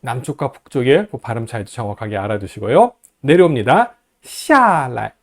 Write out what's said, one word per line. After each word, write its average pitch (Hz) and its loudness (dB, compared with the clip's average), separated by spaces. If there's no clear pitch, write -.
남쪽과 127 -8
북쪽의 143 0
그 - -14
발음 117 -8
차이도 107 -10
정확하게 107 -10
알아두시고요. 104 0
내려옵니다. 156 2
샤, 214 2
라이 110 -8